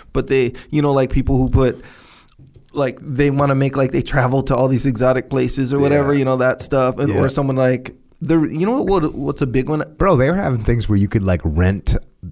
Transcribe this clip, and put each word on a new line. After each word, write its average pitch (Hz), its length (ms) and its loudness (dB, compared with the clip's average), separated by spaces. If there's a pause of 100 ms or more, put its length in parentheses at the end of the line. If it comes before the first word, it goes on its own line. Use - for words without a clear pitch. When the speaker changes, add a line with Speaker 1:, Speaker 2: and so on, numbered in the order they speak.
(120)
Speaker 1:
But 131 140 -2
they, 131 280 0 (180)
you 151 100 0
know, 143 100 2
like, 131 200 0
people 131 260 0
who 127 120 0
put, 127 320 2 (920)
like, 135 280 -4
they 143 280 0
wanna 139 260 2
make, 135 220 0
like, 131 140 0
they 135 100 -2
travel 131 420 0
to 135 120 0
all 131 120 2
these 131 200 0
exotic 127 420 0
places 127 420 -2
or 139 80 0
whatever, 143 340 2
Speaker 2:
Yeah. 143 60 2
Speaker 1:
you 135 60 0
know, 131 120 0
that 127 260 0
stuff, 131 340 0
and, - 120 -2
Speaker 2:
Yeah. 101 100 0
Speaker 1:
or 135 100 2
someone 135 260 -2
like 127 380 0 (260)
the, 160 220 0
you 156 240 -2
know 247 160 0
what, 196 220 0
what, 151 120 -2
what's 139 280 -6
a - 40 -2
big 127 220 -2
one? 151 140 -2 (160)
Speaker 2:
Bro, 180 180 2
they 131 140 2
were - 40 0
having 139 280 -2
things 117 260 0
where 104 80 2
you 101 100 2
could, 101 160 0
like, 92 200 0
rent 90 520 0 (360)